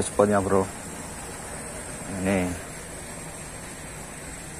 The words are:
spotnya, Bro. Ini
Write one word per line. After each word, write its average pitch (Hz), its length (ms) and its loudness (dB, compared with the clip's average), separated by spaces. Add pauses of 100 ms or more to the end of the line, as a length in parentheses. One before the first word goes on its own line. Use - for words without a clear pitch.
spotnya, 104 320 8
Bro. 95 240 6 (1600)
Ini 95 240 6 (2250)